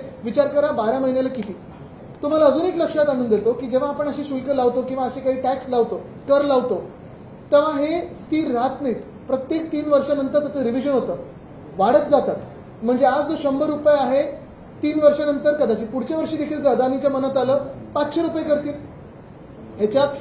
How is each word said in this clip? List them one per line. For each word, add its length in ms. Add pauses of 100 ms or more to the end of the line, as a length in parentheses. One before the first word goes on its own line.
(240)
विचार 220
करा 240
बारा 280
महिन्याला 300
किती. 280 (640)
तुम्हाला 240
अजून 160
एक 140
लक्षात 320
आणून 200
देतो 240
की 140
जेव्हा 220
आपण 200
अशी 160
शुल्क 240
लावतो 340
किंवा 220
असे 160
काही 200
टॅक्स 280
लावतो, 280 (320)
कर 140
लावतो, 400 (680)
तेव्हा 260
हे 220 (140)
स्थिर 360
राहत 320
नाहीत. 140 (320)
प्रत्येक 440
तीन 160
वर्षानंतर 520
त्याचं 220
रिव्हिजन 280
होतं, 260 (640)
वाढत 320
जातात. 260 (460)
म्हणजे 220
आज 240
जो 140
शंभर 240
रुपये 320
आहे, 240 (600)
तीन 200
वर्षानंतर 520
कदाचित 320
पुढच्या 320
वर्षी 180
देखील 240
जर 80
अदानीच्या 420
मनात 280
आलं, 260 (300)
पाचशे 280
रुपये 200
करतील. 300 (1040)
ह्याच्यात 320 (120)